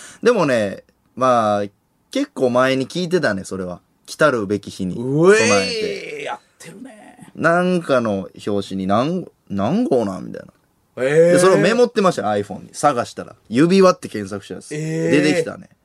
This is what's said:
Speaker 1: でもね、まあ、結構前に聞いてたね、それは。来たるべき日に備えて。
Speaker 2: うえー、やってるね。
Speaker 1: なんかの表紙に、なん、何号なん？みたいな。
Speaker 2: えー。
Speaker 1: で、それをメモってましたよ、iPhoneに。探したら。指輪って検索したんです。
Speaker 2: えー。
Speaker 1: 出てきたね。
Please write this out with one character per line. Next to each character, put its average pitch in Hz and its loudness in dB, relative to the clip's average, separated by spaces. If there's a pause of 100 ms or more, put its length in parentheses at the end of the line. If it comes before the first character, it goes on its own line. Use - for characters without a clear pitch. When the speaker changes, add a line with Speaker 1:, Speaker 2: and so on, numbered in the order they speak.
(220)
Speaker 1:
で 226 4
も 196 2
ね、 113 -2 (320)
ま 113 2
あ、 - - (480)
結 277 -4
構 127 0
前 131 2
に 131 -4
聞 175 -6
い 170 -6
て 175 0
た 120 0
ね、 95 -8
そ 95 -10
れ 95 -6
は。 90 -12 (260)
来 - -18
た 156 4
る 117 0
べ 98 -2
き 101 -14
日 95 -8
に 90 -6
備 147 2
え 220 2
て。 220 2
Speaker 2:
う 208 -4
え - -12
ー、 - -12
や 123 -8
っ - -20 (200)
て 160 -20
る 190 -20
ね。 - -20
Speaker 1:
な 165 0
ん 180 0
か 135 0
の 101 -4 (160)
表 101 -4
紙 95 -6
に、 95 -4
な 101 0
ん、 165 -4 (240)
何 127 -2
号 120 0
な 95 -6
ん？ 58 -12
み 55 -14
た 50 -14
い - -18
な。 - -20 (440)
Speaker 2:
え - -14
ー。 156 4
Speaker 1:
で、 180 6
そ 175 6
れ 190 6
を - 4
メ 202 2
モ 240 4
っ - -4
て 214 -2
ま 185 2
し - -4
た 104 -6
よ、 101 -2
iPhone 104 -4
に。 - -20
探 123 0
し - -18
た 92 -12
ら。 - -18 (100)
指 170 4
輪 180 6
っ - -6
て - -12
検 196 -8
索 101 -10
し - -20
た 185 -10
ん - -14
で - -18
す。 - -12
Speaker 2:
え 160 -4
ー。 165 0
Speaker 1:
出 151 2
て 165 -2
き - -2
た - -12
ね。 - -20 (160)